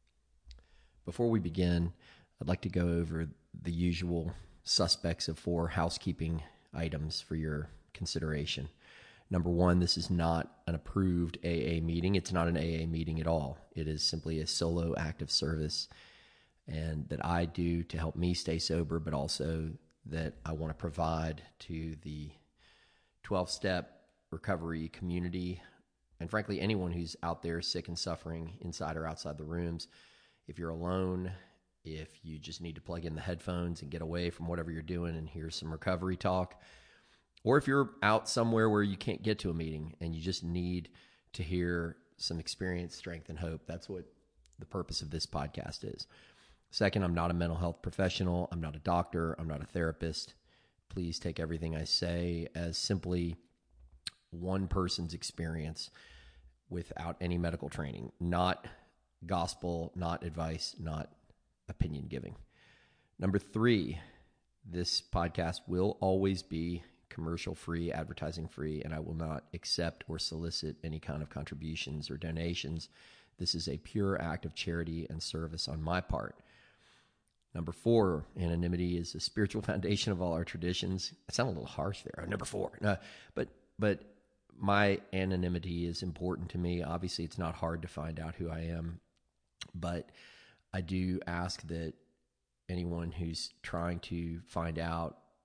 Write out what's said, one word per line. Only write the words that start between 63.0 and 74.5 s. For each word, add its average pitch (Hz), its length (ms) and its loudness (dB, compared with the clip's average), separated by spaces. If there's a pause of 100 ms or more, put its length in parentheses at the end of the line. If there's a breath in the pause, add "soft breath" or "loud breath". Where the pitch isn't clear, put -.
Number 95 180 4
three, 107 640 2 (640 loud breath)
this 87 360 -2
podcast 85 640 0
will 90 320 2
always 95 420 4
be 85 420 -2 (260 loud breath)
commercial 85 440 -4
free, 85 380 -2
advertising 80 560 -4
free, 76 340 -4
and 78 120 -4
I 78 80 -2
will 82 120 -4
not 80 300 -2 (100)
accept - 540 -2
or 80 120 -4
solicit 80 640 -4
any 78 140 -4
kind 76 220 -4
of 76 80 -8
contributions 73 800 -6
or 67 60 -6
donations. 82 720 -2 (500 loud breath)
This 90 180 -2
is 85 120 -4
a 71 100 -2
pure 98 440 0
act 82 240 -2
of 76 100 -8